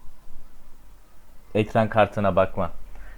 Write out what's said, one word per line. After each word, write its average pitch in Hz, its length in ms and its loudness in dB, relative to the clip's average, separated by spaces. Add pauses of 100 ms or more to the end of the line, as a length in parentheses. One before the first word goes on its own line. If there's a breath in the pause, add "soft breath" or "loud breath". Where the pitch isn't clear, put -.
(1500)
Ekran 107 340 4
kartına 101 480 4
bakma. 95 340 4 (480 soft breath)